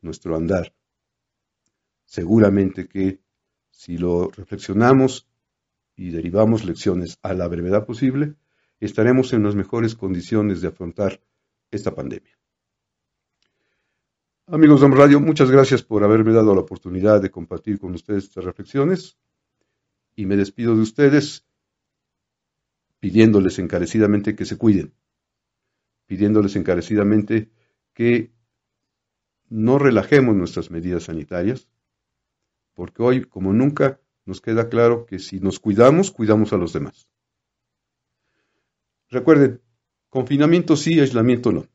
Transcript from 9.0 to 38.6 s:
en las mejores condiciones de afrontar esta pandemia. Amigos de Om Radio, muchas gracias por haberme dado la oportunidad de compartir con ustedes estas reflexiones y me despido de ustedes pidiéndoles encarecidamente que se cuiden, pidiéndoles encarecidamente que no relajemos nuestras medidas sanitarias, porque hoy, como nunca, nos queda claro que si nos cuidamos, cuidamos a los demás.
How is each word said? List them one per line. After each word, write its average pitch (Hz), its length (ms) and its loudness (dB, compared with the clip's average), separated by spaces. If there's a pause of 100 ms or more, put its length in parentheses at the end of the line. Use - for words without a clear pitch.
en 110 120 0
las 104 100 -2
mejores 113 400 -4
condiciones 98 680 -4
de 87 80 -6
afrontar 92 540 -8 (480)
esta - 240 -8
pandemia. - 420 -14 (2000)
Amigos 151 320 6
de 143 60 8
Om 139 80 6
Radio, 143 260 8
muchas 151 320 2
gracias 135 320 4
por 104 180 -2
haberme 107 300 4
dado 110 200 4
la 92 100 2
oportunidad 95 600 0
de 92 80 -6
compartir 90 480 -12
con 92 160 -12
ustedes 98 300 -10
estas - 200 -18
reflexiones 139 720 -6 (1000)
y 104 100 -8
me 98 100 0
despido 113 380 -2
de 110 60 2
ustedes 139 680 0 (1500)
pidiéndoles 101 640 2
encarecidamente 101 760 -2
que 101 120 -10
se - 120 -10
cuiden, 101 360 0 (1120)
pidiéndoles 101 500 0
encarecidamente 104 960 -2 (420)
que 120 380 -2 (1160)
no 113 300 0
relajemos 131 560 2
nuestras 87 380 -6
medidas 85 320 -8
sanitarias, 87 640 -8 (1120)
porque 90 220 -10
hoy, 127 220 0
como 95 280 -6
nunca, 139 480 0 (240)
nos - 160 -14
queda 113 300 -4
claro 117 340 0
que 95 140 -14
si 95 200 -14
nos 92 220 -4
cuidamos, 131 500 4
cuidamos 107 440 0
a - 20 0
los 87 160 -4
demás. - 360 -10 (2000)